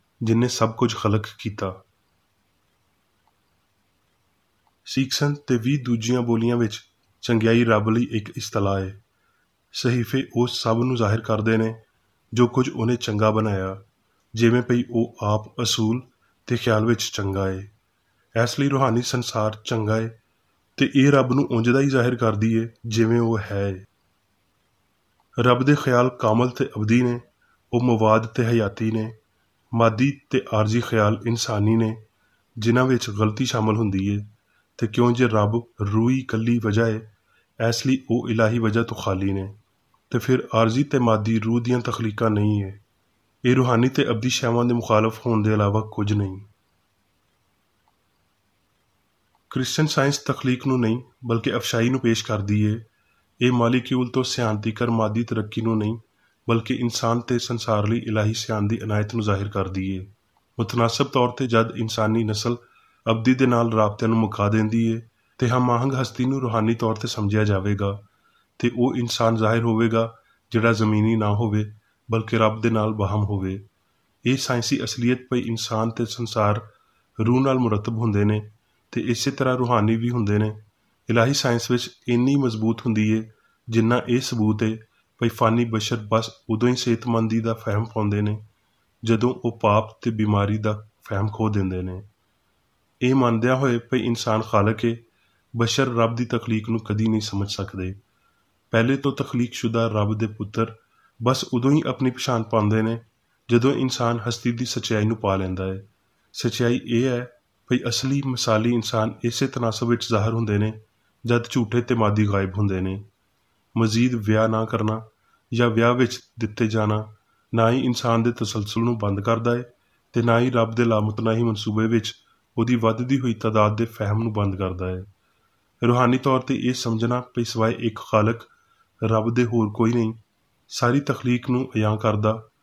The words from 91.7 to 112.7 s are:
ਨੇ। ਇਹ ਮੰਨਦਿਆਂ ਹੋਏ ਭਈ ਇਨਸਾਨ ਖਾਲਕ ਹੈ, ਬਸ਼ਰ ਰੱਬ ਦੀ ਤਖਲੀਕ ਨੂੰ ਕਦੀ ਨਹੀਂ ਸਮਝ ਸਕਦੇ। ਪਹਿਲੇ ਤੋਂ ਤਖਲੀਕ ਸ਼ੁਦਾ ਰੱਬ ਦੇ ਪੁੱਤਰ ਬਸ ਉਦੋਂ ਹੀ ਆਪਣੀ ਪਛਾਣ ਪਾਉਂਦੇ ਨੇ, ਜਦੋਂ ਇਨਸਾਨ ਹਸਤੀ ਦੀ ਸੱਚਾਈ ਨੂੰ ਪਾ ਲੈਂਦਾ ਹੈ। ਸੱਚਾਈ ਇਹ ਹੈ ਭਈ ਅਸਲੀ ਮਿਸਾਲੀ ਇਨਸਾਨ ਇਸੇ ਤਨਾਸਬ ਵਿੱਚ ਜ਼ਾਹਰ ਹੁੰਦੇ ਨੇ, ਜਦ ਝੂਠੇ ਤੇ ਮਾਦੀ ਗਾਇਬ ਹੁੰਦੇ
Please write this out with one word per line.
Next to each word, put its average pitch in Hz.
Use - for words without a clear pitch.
ਨੇ। 92
ਇਹ 127
ਮੰਨਦਿਆਂ 123
ਹੋਏ 131
ਭਈ 123
ਇਨਸਾਨ 113
ਖਾਲਕ 110
ਹੈ, 117
ਬਸ਼ਰ 120
ਰੱਬ 117
ਦੀ 120
ਤਖਲੀਕ 113
ਨੂੰ 113
ਕਦੀ 107
ਨਹੀਂ 110
ਸਮਝ 101
ਸਕਦੇ। 95
ਪਹਿਲੇ 120
ਤੋਂ 139
ਤਖਲੀਕ 120
ਸ਼ੁਦਾ 113
ਰੱਬ 107
ਦੇ 113
ਪੁੱਤਰ 110
ਬਸ 127
ਉਦੋਂ 127
ਹੀ 151
ਆਪਣੀ 131
ਪਛਾਣ 123
ਪਾਉਂਦੇ 110
ਨੇ, 113
ਜਦੋਂ 120
ਇਨਸਾਨ 120
ਹਸਤੀ 120
ਦੀ 120
ਸੱਚਾਈ 110
ਨੂੰ 107
ਪਾ 98
ਲੈਂਦਾ 95
ਹੈ। 95
ਸੱਚਾਈ 120
ਇਹ 117
ਹੈ 123
ਭਈ 123
ਅਸਲੀ 135
ਮਿਸਾਲੀ 120
ਇਨਸਾਨ 110
ਇਸੇ 120
ਤਨਾਸਬ 120
ਵਿੱਚ 120
ਜ਼ਾਹਰ 110
ਹੁੰਦੇ 107
ਨੇ, 107
ਜਦ 117
ਝੂਠੇ 120
ਤੇ 120
ਮਾਦੀ 107
ਗਾਇਬ 98
ਹੁੰਦੇ 95